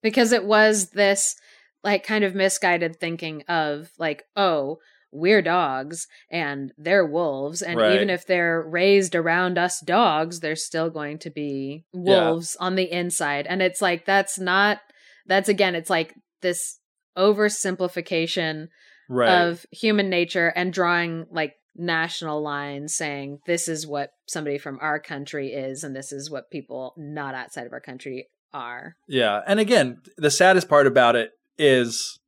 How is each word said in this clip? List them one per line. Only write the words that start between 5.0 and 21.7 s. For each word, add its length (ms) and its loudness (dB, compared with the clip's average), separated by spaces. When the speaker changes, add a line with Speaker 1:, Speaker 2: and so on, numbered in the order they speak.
Speaker 1:
we're 300 2
dogs 680 -2
and 460 -6
they're 280 2
wolves. 560 -4
And 160 -6
Speaker 2:
Right. 180 4
Speaker 1:
even 140 2
if 160 -4
they're 400 0
raised 500 2
around 420 0
us 240 -2
dogs, 580 2
they're 160 -4
still 340 -4
going 300 -10
to 100 -12
be 540 -8
Speaker 2:
Yeah. 360 4
Speaker 1:
wolves 300 -4
on 160 -2
the 140 -2
inside." 580 -4
And 140 -2
it's 200 0
like, 240 0
that's 340 0
not, 400 2
that's, 240 0
again, 260 2
it's 140 -8
like 260 -2
this 380 -4
oversimplification 1040 -4
Speaker 2:
Right. 340 4
Speaker 1:
of 280 -4
human 380 0
nature 460 0
and 160 -2
drawing, 600 -2
like, 240 -6